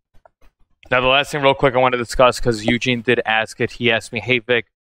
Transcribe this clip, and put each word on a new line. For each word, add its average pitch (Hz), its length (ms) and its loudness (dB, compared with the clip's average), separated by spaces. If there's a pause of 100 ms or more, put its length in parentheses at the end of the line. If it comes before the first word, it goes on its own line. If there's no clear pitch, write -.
(880)
Now, 127 100 2
the 127 80 0
last 139 240 0
thing 151 100 -6
real 135 120 4
quick 135 200 0
I 123 40 0
want 127 160 2
to 123 40 0
discuss, 123 440 2
'cause 110 240 -2
Eugene 120 360 -2
did 117 240 0
ask 110 360 -4
it. 117 100 -4
He 120 180 -2
asked 113 220 -2
me, 117 80 -8
"Hey, 120 200 -2
Vic, 120 260 -2 (300)